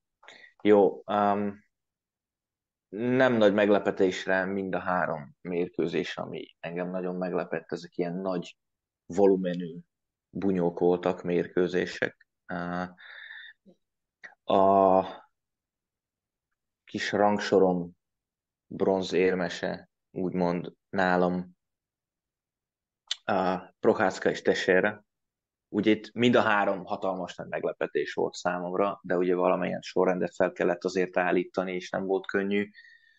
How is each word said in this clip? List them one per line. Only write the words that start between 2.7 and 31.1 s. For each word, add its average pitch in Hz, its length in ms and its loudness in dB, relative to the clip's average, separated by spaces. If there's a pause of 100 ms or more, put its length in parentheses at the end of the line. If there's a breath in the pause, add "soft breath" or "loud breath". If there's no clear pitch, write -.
nem 123 440 2
nagy 107 200 6
meglepetésre 98 920 2
mind 95 300 -6
a 90 40 -4
három 82 600 -4
mérkőzés, 85 760 -4
ami 85 300 -10 (140)
engem 87 300 -8
nagyon 90 240 -6
meglepett, 90 580 -6
ezek - 240 -12
ilyen 87 180 -4
nagy 92 420 -6 (500)
volumenű 90 720 0 (520)
bunyók 92 480 -2
voltak, 87 440 0
mérkőzések. 87 1080 -2 (240)
Uh, 87 360 -6 (1700 loud breath)
a 95 460 6 (1800 loud breath)
kis - 280 -6
rangsorom 92 840 2 (720)
bronzérmese, 92 1200 -2 (220)
úgymond 90 600 -2 (160)
nálam, 90 680 0 (1700)
a 92 340 0 (220)
Prohászka 101 500 2
és - 120 -6
Teixeira. 95 600 0 (640)
Ugye 104 220 0
itt 107 220 -2
mind 120 220 2
a 117 60 6
három 101 440 0
hatalmas 95 500 -6
nagy - 140 -12
meglepetés 80 640 -4
volt 87 220 -4
számomra, 90 680 -4
de 90 140 -2
ugye 90 180 2
valamilyen 90 460 0
sorrendet 90 540 -2
fel 90 180 0
kellett 87 320 -2
azért 92 320 -2